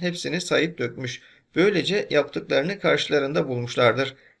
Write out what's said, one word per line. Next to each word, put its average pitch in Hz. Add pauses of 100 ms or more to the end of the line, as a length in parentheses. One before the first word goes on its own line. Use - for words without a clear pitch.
hepsini 170
sayıp 160
dökmüş. 127 (340)
Böylece 180
yaptıklarını 147
karşılarında 147
bulmuşlardır." 123 (260)